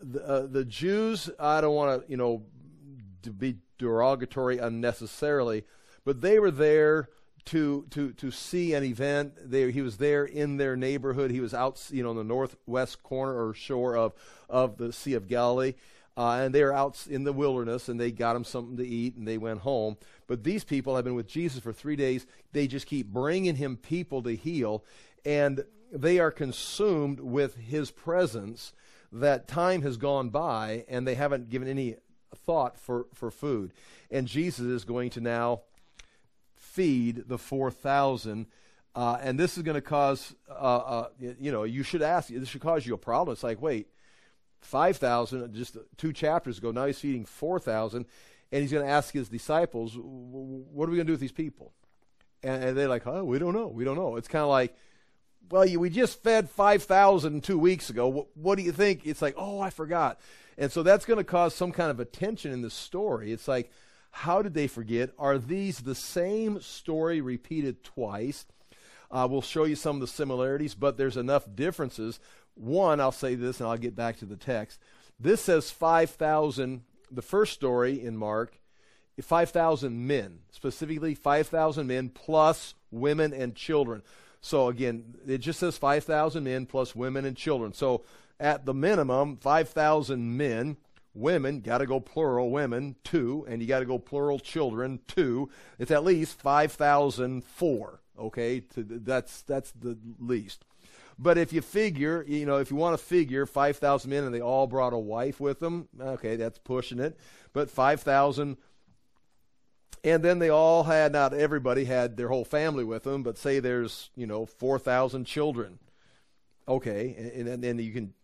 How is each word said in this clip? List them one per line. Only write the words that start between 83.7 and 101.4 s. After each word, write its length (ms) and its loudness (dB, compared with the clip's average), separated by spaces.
So 260 2
again, 480 -2
it 100 0
just 220 -4
says 180 -2
five 260 2
thousand 400 0
men 220 -4
plus 300 -4
women 300 -4
and 120 -6
children. 360 -2
So 300 0
at 260 0
the 80 0
minimum, 640 2
five 320 4
thousand 680 0
men, 400 -2
women, 480 0
gotta 240 0
go 140 0
plural, 520 0
women, 520 -2
two, 460 0
and 120 -4
you 60 -6
gotta 180 2
go 140 -2
plural, 400 -2
children, 680 -4
two. 420 2
It's 140 -2
at 140 4
least 340 2
five 320 4
thousand 720 2
four, 580 -2
okay? 440 -4
To, 80 -6
that's, 580 -4
that's 300 -6
the 260 -10
least. 440 -6
But 160 6
if 140 2